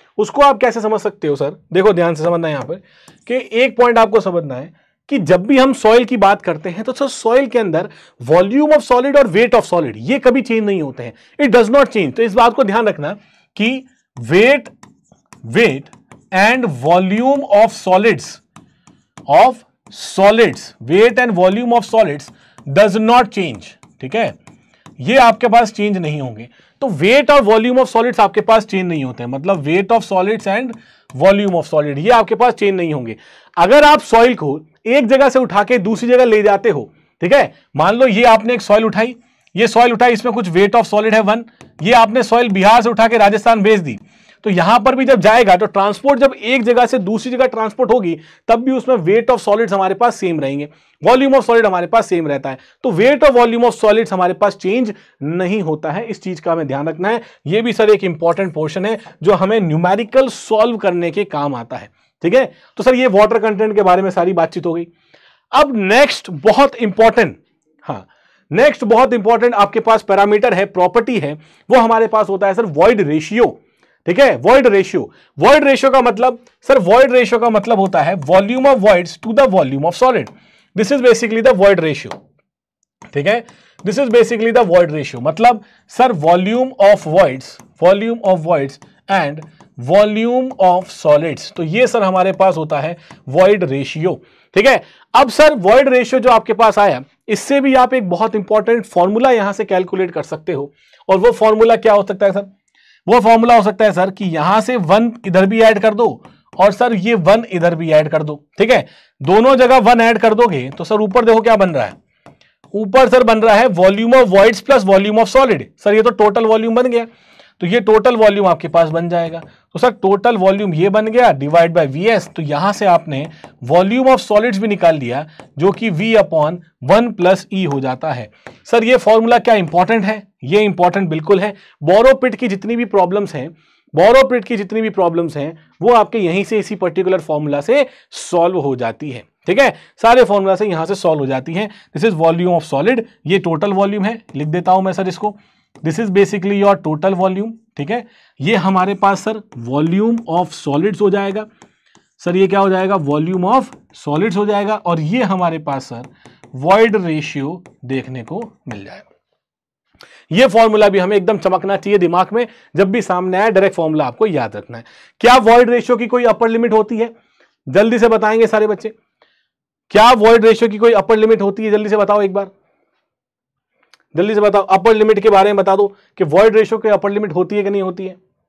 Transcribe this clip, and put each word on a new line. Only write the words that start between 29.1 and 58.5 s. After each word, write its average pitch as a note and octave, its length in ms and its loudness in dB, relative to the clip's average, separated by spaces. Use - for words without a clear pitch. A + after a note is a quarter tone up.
हैं, A#2+ 80 -10
मतलब C#3+ 340 -6
weight F#3 280 -2
of A3+ 120 0
solids G3+ 460 -4
and A3+ 260 -6
volume G3 400 2
of D#3+ 120 -4
solid D3 320 -4
ये F3+ 140 0
आपके A3+ 220 2
पास A#3+ 200 2
चेंज G3+ 200 -2
नहीं E3+ 200 -4
होंगे। A#2 220 -10
अगर A3+ 280 4
आप D4+ 180 6
सॉइल A#3 340 2
को D3+ 240 -8
एक B3+ 220 2
जगह C4+ 200 4
से B3+ 100 0
उठा G3+ 260 0
के B3 160 0
दूसरी A3 280 -4
जगह B3 160 4
ले G#3+ 180 2
जाते G3+ 280 0
हो, C3+ 200 -6
ठीक F3+ 100 0
है, C4 200 2
मान E3+ 180 0
लो B3+ 120 2
ये A3+ 200 0
आपने A3+ 280 2
एक A#3 80 -8
सॉइल G#3+ 220 0
उठाई, A3+ 300 -4
ये G#3+ 140 0
सॉइल A#3+ 240 2
उठाई, A#3+ 200 2
इसमें A3+ 220 -4
कुछ G#3 140 -6
weight F#3+ 260 0
of A3 140 2
solid G#3+ 260 0
है A3 80 4
वन, A3 220 -2
ये G3+ 120 0
आपने A3+ 300 4
सॉइल A#3+ 260 0
बिहार G3+ 320 4
से G#3+ 60 -2
उठा A3+ 200 0
के A#3 100 0
राजस्थान G#3+ 440 2
भेज G#3 180 2
दी, B2+ 180 -10
तो G#3+ 60 -4
यहां F#3 300 2
पर B3+ 140 0
भी C4 100 -2
जब C4 160 2
जाएगा G3+ 360 4
तो G3+ 100 -2
ट्रांसपोर्ट G#3 540 -2
जब C4+ 140 2
एक A#3+ 280 -4
जगह A#3+ 240 2
से C4 140 -2
दूसरी G#3+ 320 -6
जगह B3+ 140 0
ट्रांसपोर्ट A3+ 460 -6
होगी F#3 240 -2
तब A#3 160 0
भी C4 80 -2
उसमें B3+ 240 -2
weight G#3+ 340 0
of A#3+ 100 0
solids G#3 320 -2
हमारे F#3+ 220 -2
पास A#3 220 -2
सेम E3+ 240 -6
रहेंगे, C#3+ 280 -8
volume C4 320 2
of B3+ 100 2
solid A#3 220 2
हमारे F3+ 200 -2
पास A3 220 -2
सेम E3 200 -4
रहता C#3 220 -6
है। C3 80 -14
तो B3 80 -2
weight A#3+ 320 2
और C#4+ 100 6
volume A#3+ 300 2
of A#3 120 0
solids A3 360 0
हमारे F3+ 220 -2
पास G3 220 -2
चेंज G#3+ 360 -4
नहीं F3+ 400 -6
होता D#3 300 -8
है, G3+ 120 -8
इस A3+ 180 -14
चीज F3+ 180 -12
का F3 120 -6
हमें E3 140 -4
ध्यान C#3 220 -8
रखना E3 200 -8
है। A#3 140 -6
ये G3 160 -2
भी A#3 100 -4
सर G#3+ 180 0
एक G3+ 140 2
इंपॉर्टेंट E3+ 500 -4